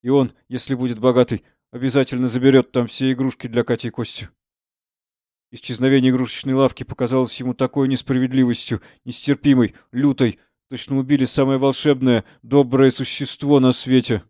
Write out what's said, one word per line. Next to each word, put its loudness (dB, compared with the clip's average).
И -8
он, 2
если -6
будет -6
богатый, 2
обязательно -2
заберет 4
там 0
все -4
игрушки -6
для -2
Кати -4
и -8
Кости. -10
Исчезновение 0
игрушечной -4
лавки 0
показалось -4
ему -6
такой -2
несправедливостью, -2
нестерпимой, 0
лютой, 0
точно -6
убили 0
самое 0
волшебное, 2
доброе 4
существо -2
на 4
свете. 0